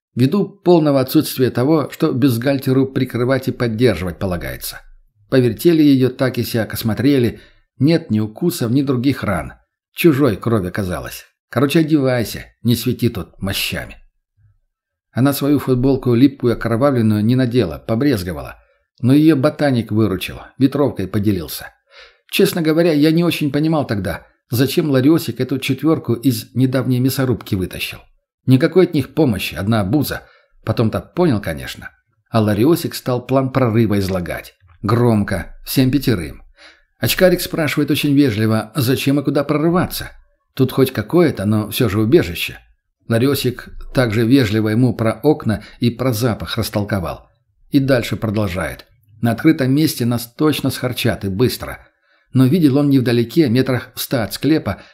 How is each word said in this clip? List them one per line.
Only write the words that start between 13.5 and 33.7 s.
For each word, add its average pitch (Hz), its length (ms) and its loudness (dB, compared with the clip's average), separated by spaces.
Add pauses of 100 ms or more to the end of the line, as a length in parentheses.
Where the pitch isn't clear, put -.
Она 135 220 0
свою 139 260 0
футболку, 131 560 0
липкую, 123 380 2
окровавленную, 110 720 0
не 120 100 2
надела, 117 440 0
побрезговала. 95 800 -4 (420)
Но 127 120 2
её 151 220 6
ботаник 135 560 0
выручил, 104 520 -2 (160)
ветровкой 127 500 0
поделился. 101 640 -4 (580)
Честно 190 320 0
говоря, 160 300 2
я 147 180 4
не 170 140 2
очень 151 260 -2
понимал 151 360 0
тогда, 95 400 -6 (240)
зачем 147 400 0
Лариосик 135 500 2
эту 131 180 -4
четвёрку 143 540 -2
из 117 420 -2
недавней 127 460 0
мясорубки 127 560 -2
вытащил. - 420 -6 (480)
Никакой 165 380 4
от 170 100 0
них 139 200 -4
помощи, 120 420 -2
одна 107 240 0
обуза. 117 420 -2 (420)
Потом-то 110 360 -2
понял, 170 400 0
конечно. 69 500 -10 (400)
А 113 100 2
Лариосик 110 540 2
стал 123 320 -6
план 135 240 0
прорыва 113 480 2